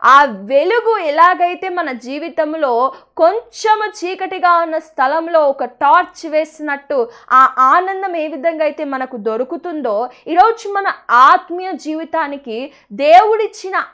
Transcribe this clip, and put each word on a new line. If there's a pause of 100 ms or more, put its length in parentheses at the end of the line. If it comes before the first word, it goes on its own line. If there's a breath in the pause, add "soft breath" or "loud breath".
ఆ
వెలుగు
ఎలాగైతే
మన
జీవితంలో (260 loud breath)
కొంచెము
చీకటిగా
ఉన్న
స్థలంలో
ఒక
టార్చ్
వేసినట్టు (220 loud breath)
ఆ
ఆనందం
ఏ
విధంగా
అయితే
మనకు
దొరుకుతుందో, (180 loud breath)
ఈరోజు
మన (200)
ఆత్మీయ
జీవితానికి (220 soft breath)
దేవుడిచ్చిన (100)